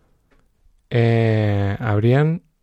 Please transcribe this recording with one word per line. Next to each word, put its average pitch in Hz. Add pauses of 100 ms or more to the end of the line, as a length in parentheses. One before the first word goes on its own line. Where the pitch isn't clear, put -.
(880)
eh, 110
habrían 123 (200)